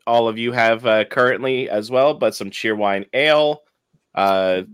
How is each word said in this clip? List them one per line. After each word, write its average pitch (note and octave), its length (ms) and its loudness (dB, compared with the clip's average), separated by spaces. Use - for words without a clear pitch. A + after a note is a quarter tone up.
all A#2 240 2
of A2 80 -4
you A#2+ 160 -4
have, A2+ 320 2
uh, A2 200 2
currently B2+ 640 -2
as G#2+ 220 -4
well, C3+ 220 2
but A#2 200 -2
some G2+ 160 -12
Cheerwine G2+ 640 -2
Ale. D3+ 500 2
Uh, F#2+ 460 0